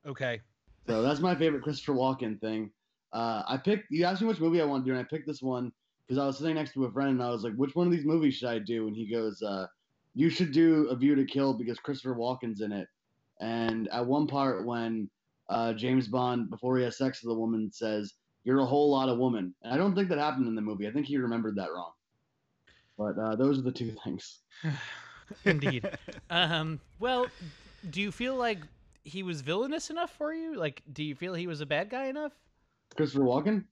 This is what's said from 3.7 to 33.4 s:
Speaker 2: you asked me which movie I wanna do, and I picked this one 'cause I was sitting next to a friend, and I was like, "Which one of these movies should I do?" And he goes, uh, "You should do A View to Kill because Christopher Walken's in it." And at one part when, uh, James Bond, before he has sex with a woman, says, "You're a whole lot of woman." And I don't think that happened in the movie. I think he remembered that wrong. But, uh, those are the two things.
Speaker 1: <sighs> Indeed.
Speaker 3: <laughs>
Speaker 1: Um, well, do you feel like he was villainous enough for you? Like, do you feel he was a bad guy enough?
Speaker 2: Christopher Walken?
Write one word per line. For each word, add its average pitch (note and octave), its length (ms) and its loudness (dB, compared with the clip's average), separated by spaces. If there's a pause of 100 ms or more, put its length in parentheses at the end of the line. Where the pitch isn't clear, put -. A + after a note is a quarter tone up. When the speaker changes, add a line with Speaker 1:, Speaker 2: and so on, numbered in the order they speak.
Speaker 2:
you E3 160 2
asked F#3 160 0
me A3+ 60 2
which G#3 120 0
movie E3 220 4
I D#3 40 4
wanna C3+ 200 0
do, C3 60 2
and B2+ 80 0
I B2 40 -4
picked D3 220 -6
this C#3+ 160 -8
one B2+ 300 -4 (360)
'cause B2+ 120 0
I C#3 80 2
was C3+ 100 -2
sitting D#3 180 0
next D#3 180 -4
to C3+ 120 0
a A#2+ 60 -4
friend, C#3 180 0
and B2+ 140 2
I B2 80 0
was A2+ 120 -2
like, A2+ 120 -4
"Which C3+ 200 0
one F3 120 4
of F3 40 4
these D#3+ 140 0
movies D#3 300 4
should B2+ 140 -4
I A#2 100 0
do?" A2 280 -2
And G#2+ 80 -4
he A2 120 -6
goes, A2 340 -2
uh, G2 240 -4 (480)
"You D#3+ 160 4
should D#3+ 220 0
do D#3 380 6
A B2+ 60 2
View C#3 200 4
to C3+ 100 4
Kill C#3 300 2
because A#2 240 -4
Christopher C3 360 -4
Walken's A#2 460 -4
in G#2 100 -2
it." G2+ 160 -4 (540)
And A2+ 480 -2
at A#2+ 160 -2
one C#3+ 220 2
part C3+ 380 0
when, A2+ 440 -2 (400)
uh, A#2 240 0
James B2+ 340 2
Bond, B2 420 0
before B2+ 280 0
he B2+ 60 4
has A#2 140 -2
sex C3 260 -2
with A#2 120 0
a A2+ 40 -2
woman, A2+ 320 0
says, G#2+ 420 -4 (320)
"You're C3 140 4
a C3+ 60 4
whole C#3+ 260 4
lot C3 180 4
of B2 80 2
woman." A2+ 360 0 (100)
And A#2 100 -4
I C3+ 40 2
don't F#3 180 4
think F#3+ 140 2
that E3 100 2
happened C#3 280 2
in A2+ 80 0
the A2 60 -2
movie. G#2 260 -2
I G#2+ 40 -4
think C3+ 160 -2
he C#3 100 -2
remembered A#2 400 0
that F2 140 -4
wrong. E2+ 200 -8 (1040)
But, G#2 220 -2
uh, A2 160 0
those C3+ 240 2
are - 40 -2
the B2+ 80 -2
two A#2 200 -6 (120)
things. - 360 -10 (240)
Speaker 1:
<sighs> - 840 -10
Indeed. C#3 500 2
Speaker 3:
<laughs> - 40 -18 (300)
Speaker 1:
Um, D#3+ 500 0 (200)
well, B3 280 0 (640)
do D#3 120 -4
you G3+ 100 -2
feel B3+ 240 -4
like A#3 240 -2 (460)
he F3 180 -8
was F3 180 -4
villainous A3+ 480 -2
enough E4 220 -4
for D4+ 220 -6
you? D#4+ 220 -6
Like, D#3+ 360 -4
do C#3+ 120 -6
you D3 120 -4
feel F3+ 180 -6
he F3 140 -4
was D#3 140 -6
a D3+ 40 -4
bad D#3 240 0
guy C4 180 -4
enough? C#4+ 260 -6 (640)
Speaker 2:
Christopher C#3 260 2
Walken? D3+ 480 4